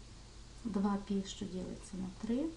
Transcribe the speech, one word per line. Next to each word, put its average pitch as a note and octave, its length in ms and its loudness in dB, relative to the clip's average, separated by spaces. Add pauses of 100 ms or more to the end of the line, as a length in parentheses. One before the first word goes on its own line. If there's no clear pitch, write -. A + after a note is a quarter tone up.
(640)
два G3+ 420 4
пі, G3 200 4
що - 180 -4
ділиться F3+ 520 -4
на F#3 100 -2 (140)
три A#3+ 240 4 (120)